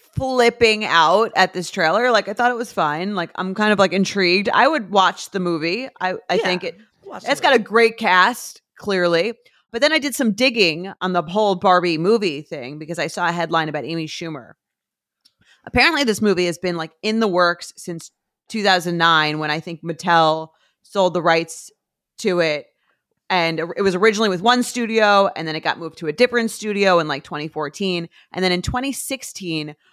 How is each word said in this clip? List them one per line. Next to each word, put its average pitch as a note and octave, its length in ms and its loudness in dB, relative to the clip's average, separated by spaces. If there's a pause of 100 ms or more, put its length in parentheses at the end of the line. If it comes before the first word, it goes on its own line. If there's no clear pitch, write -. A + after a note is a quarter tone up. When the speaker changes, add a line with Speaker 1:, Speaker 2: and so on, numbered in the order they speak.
(160)
Speaker 1:
flipping A#3+ 680 2
out E3 500 4
at F#3 180 4
this F3+ 180 -8
trailer. G3 400 2
Like, G3+ 160 2
I G3+ 60 -8
thought B3 180 2
it B3 40 -6
was A#3 160 -8
fine. F3 440 -2
Like, E3+ 180 -6
I'm F#3 220 -8
kind G#3+ 180 2
of, G3 60 2
like, F#3+ 140 2
intrigued. F#3+ 540 0
I A#3 200 4
would B3+ 240 -2
watch F#3+ 400 2
the G3 80 -4
movie. F3 500 -2 (100)
I, F#3 140 -2 (160)
I F3 60 2
Speaker 2:
Yeah, G#3 80 0
Speaker 1:
think F3+ 200 -2
it, - 140 -10 (260)
Speaker 2:
watch G#3+ 200 -16
the - 80 -4
Speaker 1:
it's C#4+ 100 -2
got D4 120 4
a A#3+ 40 6
Speaker 2:
movie. A3 60 0
Speaker 1:
great A3+ 340 2
cast, G3 640 0 (160)
clearly. F3+ 560 0 (380)
But A3+ 100 -8
then D4+ 100 4
I D#4 60 2
did C4+ 160 -4
some A3+ 200 0
digging G3 680 0
on F#3 120 -2
the F3 100 0
whole F#3+ 320 0
Barbie F3+ 420 2
movie F3 460 0
thing C#3+ 340 -12
because D#3+ 220 -10
I D#3 80 -2
saw F3 200 -4
a E3+ 40 0
headline E3 380 -2
about D3 160 -6
Amy E3 200 -6
Schumer. D3+ 460 -12 (1120)
Apparently, C#4+ 380 2
this A3 180 0
movie F#3+ 240 2
has F3 140 -4
been, F3+ 180 -2
like, D#3+ 140 -8 (100)
in A3 180 0
the A3+ 80 4
works F3 480 0
since - 360 -12 (380)
two A3 120 -4
thousand F3+ 380 2
nine D#3 400 2
when D3+ 100 -4
I D3+ 100 -4
think E3 220 -12
Mattel D#3+ 680 0 (340)
sold F#3 320 0
the F3 80 -2
rights E3 480 0 (480)
to F3+ 200 0
it. D3+ 280 -2 (640)
And E3 280 0
it E3+ 220 -6
was F#3+ 140 0
originally G#3 340 2
with F3+ 140 -4
one B3 180 4
studio, G#3+ 720 2
and D#3+ 120 -8
then D#3 80 -6
it D#3+ 80 -8
got - 160 -2
moved E3 180 -14
to E3 100 -8
a D3+ 60 -2
different A#3+ 380 2
studio G3+ 480 2
in, D#3 80 0
like, D3 160 -6
twenty D3+ 240 -10
fourteen. E3+ 600 -6 (220)
And F#3 140 -4
then F#3 60 2
in F3+ 100 0
twenty B3+ 300 -6
sixteen, E3 840 -10 (180)